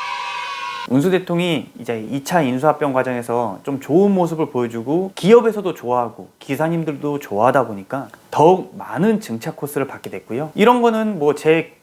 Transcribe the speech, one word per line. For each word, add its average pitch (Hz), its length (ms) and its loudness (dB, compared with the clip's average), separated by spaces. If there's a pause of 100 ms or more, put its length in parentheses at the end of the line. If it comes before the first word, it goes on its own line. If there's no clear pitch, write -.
(920)
운수대통이 175 880 0
이제 113 320 -6
이 135 140 -6
차 175 160 0
인수합병 143 520 0
과정에서 120 720 -2
좀 139 180 -6
좋은 196 340 4
모습을 165 360 0
보여주고 123 640 -2
기업에서도 208 600 4
좋아하고 120 540 -4 (100)
기사님들도 147 800 -4
좋아하다 120 480 2
보니까 110 420 -8 (220)
더욱 165 460 4
많은 185 440 0
증차 113 320 -8
코스를 139 340 -4
받게 - 240 -14
됐고요. 117 440 -8
이런 240 280 6
거는 220 360 0
뭐 147 160 2
제 156 380 0 (100)